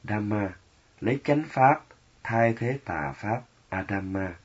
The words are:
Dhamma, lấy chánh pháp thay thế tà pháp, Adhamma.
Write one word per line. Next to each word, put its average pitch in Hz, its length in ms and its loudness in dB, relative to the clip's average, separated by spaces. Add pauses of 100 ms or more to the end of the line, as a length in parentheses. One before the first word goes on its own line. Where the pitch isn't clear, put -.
Dhamma, 104 460 -2 (520)
lấy 123 220 0
chánh 151 240 2
pháp 139 360 4 (400)
thay 117 340 2
thế 127 280 -4
tà 76 300 -4
pháp, 113 260 -4 (280)
Adhamma. 95 760 -4